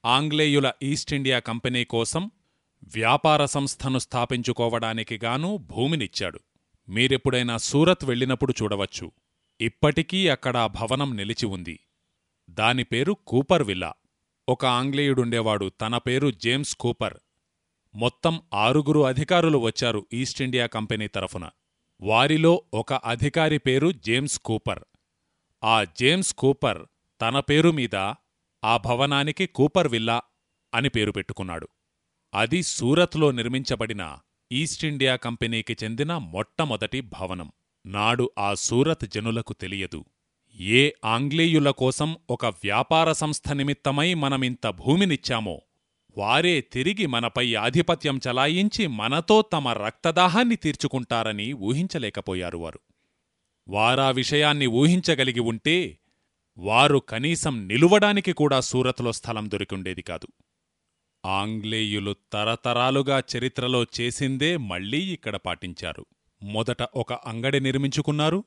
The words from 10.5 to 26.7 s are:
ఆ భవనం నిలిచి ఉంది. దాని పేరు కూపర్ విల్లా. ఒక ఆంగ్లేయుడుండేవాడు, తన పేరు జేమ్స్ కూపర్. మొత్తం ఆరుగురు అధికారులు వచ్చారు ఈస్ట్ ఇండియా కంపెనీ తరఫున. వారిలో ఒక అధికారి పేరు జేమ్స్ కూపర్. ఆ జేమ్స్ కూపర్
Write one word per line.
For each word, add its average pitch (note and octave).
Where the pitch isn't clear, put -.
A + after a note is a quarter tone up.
ఆ A2+
భవనం A#2+
నిలిచి G#2
ఉంది. F2+
దాని A2+
పేరు -
కూపర్ C#3
విల్లా. F2+
ఒక B2+
ఆంగ్లేయుడుండేవాడు, B2
తన A#2
పేరు C3
జేమ్స్ C3
కూపర్. A#2+
మొత్తం D#3
ఆరుగురు C#3
అధికారులు D3+
వచ్చారు A2+
ఈస్ట్ B2+
ఇండియా B2+
కంపెనీ G#2+
తరఫున. F#2
వారిలో D3+
ఒక A2
అధికారి C#3+
పేరు C3+
జేమ్స్ B2
కూపర్. -
ఆ A2+
జేమ్స్ C#3+
కూపర్ C3